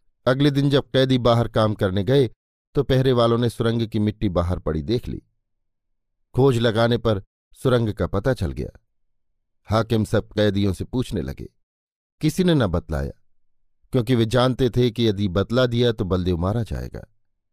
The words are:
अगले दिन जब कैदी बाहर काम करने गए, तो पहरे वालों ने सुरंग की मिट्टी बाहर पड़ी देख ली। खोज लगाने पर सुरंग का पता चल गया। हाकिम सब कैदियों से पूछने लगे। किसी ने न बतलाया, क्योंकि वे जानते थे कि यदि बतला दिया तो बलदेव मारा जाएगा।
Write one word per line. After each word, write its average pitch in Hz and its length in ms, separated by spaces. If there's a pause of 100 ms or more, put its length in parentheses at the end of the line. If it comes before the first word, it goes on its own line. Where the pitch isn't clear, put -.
(280)
अगले 139 240
दिन 139 180
जब 139 220
कैदी 131 260
बाहर 117 300
काम 107 260
करने 98 300
गए, 127 260 (460)
तो 143 80
पहरे 131 280
वालों 117 260
ने 120 120
सुरंग 117 380
की 110 120
मिट्टी 104 300
बाहर 87 300
पड़ी 78 220
देख 107 260
ली। - 140 (1120)
खोज 127 220
लगाने 117 400
पर 107 260 (300)
सुरंग 117 400
का 90 140
पता 127 260
चल 85 180
गया। - 280 (840)
हाकिम 110 400
सब - 280
कैदियों 101 420
से 98 100
पूछने 120 380
लगे। 65 280 (720)
किसी 156 220
ने 175 100
न 127 140
बतलाया, 80 440 (800)
क्योंकि 127 240
वे 113 100
जानते 123 440
थे 120 220
कि 117 120
यदि 101 240
बतला 98 380
दिया 120 260
तो 110 140
बलदेव 90 320
मारा 101 260
जाएगा। 62 420 (480)